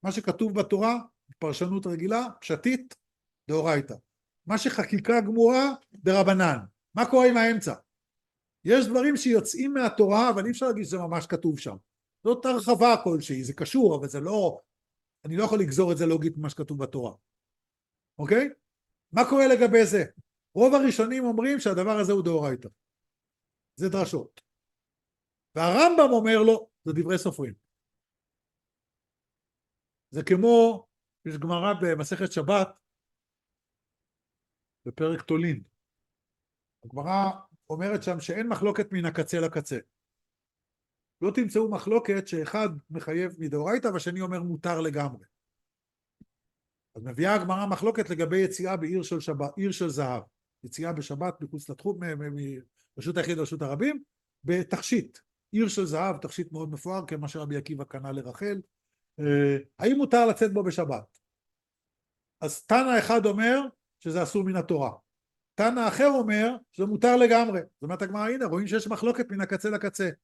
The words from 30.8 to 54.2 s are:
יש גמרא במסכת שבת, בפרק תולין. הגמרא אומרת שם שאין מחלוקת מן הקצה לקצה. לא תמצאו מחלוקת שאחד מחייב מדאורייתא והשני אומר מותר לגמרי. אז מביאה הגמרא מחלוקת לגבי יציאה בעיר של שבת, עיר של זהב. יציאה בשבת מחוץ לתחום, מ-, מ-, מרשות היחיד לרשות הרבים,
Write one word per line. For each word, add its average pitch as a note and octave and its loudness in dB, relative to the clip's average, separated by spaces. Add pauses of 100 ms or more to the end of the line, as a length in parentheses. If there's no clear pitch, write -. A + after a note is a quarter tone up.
יש D#3 -10
גמרא F3 -2
במסכת F3 -2
שבת, F#3+ 0 (2000)
בפרק D#3+ -4
תולין. D#3+ -2 (1200)
הגמרא F3 -2 (380)
אומרת F#3+ -4
שם F3 -4
שאין F#3+ -6
מחלוקת G#3 -2
מן F3+ -2
הקצה E3 -4
לקצה. D#3+ -4 (1400)
לא F#3 -2
תמצאו A3 0
מחלוקת G3+ -2
שאחד F3 -4 (200)
מחייב E3 -6
מדאורייתא D#3+ -2
והשני F3+ -6
אומר F3+ -6
מותר E3+ -4
לגמרי. C#3+ -4 (1700)
אז A2 -16
מביאה C#3 0
הגמרא F#3 -2
מחלוקת G3+ -2
לגבי E3 -2
יציאה F#3 -2
בעיר E3 -4
של E3 -6
שבת, C#3+ -8
עיר G3 -4
של F3 -4
זהב. B2+ -4 (400)
יציאה D#3+ -8
בשבת D#3 -8
מחוץ - -14
לתחום, F3 -8
מ-, D3 -8
מ-, C#3 -10 (380)
מרשות D#3 -6
היחיד E3+ -2
לרשות D#3 -6
הרבים, E3+ -4 (400)